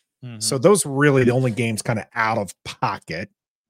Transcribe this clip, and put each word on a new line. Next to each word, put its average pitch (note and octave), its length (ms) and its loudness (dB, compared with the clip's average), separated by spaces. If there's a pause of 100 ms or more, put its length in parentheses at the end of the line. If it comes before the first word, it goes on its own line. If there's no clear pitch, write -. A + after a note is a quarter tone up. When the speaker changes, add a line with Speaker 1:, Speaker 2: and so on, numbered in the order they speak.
(240)
Speaker 1:
Mm-hmm. A#2 160 -14
Speaker 2:
So C3 180 -4
those C3+ 260 4
were C#3+ 80 -8
really C3+ 300 4
the A#2+ 80 4
only B2+ 220 0
games A2+ 300 -4
kinda G#2+ 320 -4
out A2+ 220 0
of G#2 160 -6 (120)
pocket. C#3 640 -8 (400)